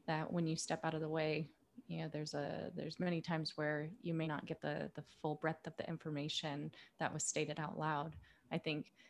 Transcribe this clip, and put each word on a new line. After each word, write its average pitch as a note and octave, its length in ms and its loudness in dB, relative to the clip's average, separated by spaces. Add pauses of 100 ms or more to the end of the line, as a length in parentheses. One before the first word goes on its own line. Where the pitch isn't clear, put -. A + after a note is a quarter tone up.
that D#3+ 260 0
when E3+ 140 4
you D#3+ 80 4
step - 280 0
out D#3+ 120 2
of D#3 60 0
the D#3 80 0
way, D#3 420 2 (340)
you D#3+ 160 -4
know, D#3+ 60 -2
there's D3+ 260 -2
a, D3 400 -2
there's D#3+ 260 -4
many F3 220 2
times D#3+ 360 0
where D3+ 340 2 (100)
you E3 140 0
may D#3+ 100 2
not D#3 220 0
get D#3 120 -4
the, D3+ 360 0
the D3+ 80 -6 (180)
full D3+ 140 2
breadth D#3+ 320 0
of D#3 100 -10
the - 100 -2
information D3+ 840 -2 (260)
that D#3 160 2
was D3+ 100 -2
stated D3+ 360 0
out D3+ 180 -2
loud. D#3 380 0 (360)
I E3 60 4
think D3+ 340 -2 (180)